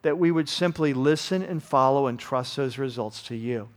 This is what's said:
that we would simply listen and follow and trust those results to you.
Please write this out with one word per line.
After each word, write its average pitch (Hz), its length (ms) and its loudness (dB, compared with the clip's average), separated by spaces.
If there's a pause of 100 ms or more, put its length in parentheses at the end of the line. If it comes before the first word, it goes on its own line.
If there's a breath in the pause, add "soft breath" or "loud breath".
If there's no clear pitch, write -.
that 147 160 0
we 170 120 4
would 160 180 0
simply 165 440 0
listen 151 500 2
and 165 200 -4
follow 135 440 4
and 120 120 -2
trust 127 380 -4
those 131 220 -2
results 120 440 -6
to 120 140 -10
you. 113 400 -4